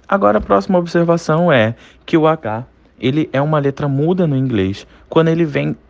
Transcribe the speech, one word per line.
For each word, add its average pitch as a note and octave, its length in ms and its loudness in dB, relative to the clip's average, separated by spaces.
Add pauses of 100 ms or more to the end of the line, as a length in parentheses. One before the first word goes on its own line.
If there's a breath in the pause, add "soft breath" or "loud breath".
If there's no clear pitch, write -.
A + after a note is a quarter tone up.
Agora G#3 320 2
a - 20 -8
próxima G3 360 0
observação E3+ 720 0
é A#2 220 2 (320 loud breath)
que D#3+ 120 0
o D#3 100 4
H, B2+ 380 -2 (340)
ele C#3 320 -2
é - 100 0
uma D#3 160 0
letra C#3 300 -2
muda D#3+ 400 0
no C#3 80 0
inglês A2 500 -2 (220 soft breath)
quando E3 220 2
ele E3 160 0
vem D3 320 -4 (120)